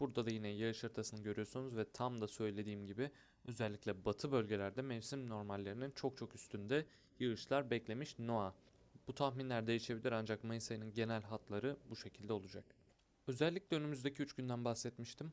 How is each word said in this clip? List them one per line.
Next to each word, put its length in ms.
Burada 260
da 40
yine 180
yağış 360
haritasını 400
görüyorsunuz 540
ve 140
tam 300
da 60
söylediğim 580
gibi 260
özellikle 580
batı 260
bölgelerde 500
mevsim 480
normallerinin 600
çok 260
çok 180
üstünde 500
yağışlar 500
beklemiş 500
noa. 360
Bu 60
tahminler 540
değişebilir 440
ancak 320
Mayıs 280
ayının 220
genel 280
hatları 560
bu 60
şekilde 380
olacak. 320
Özellikle 500
önümüzdeki 460
üç 100
günden 320
bahsetmiştim 680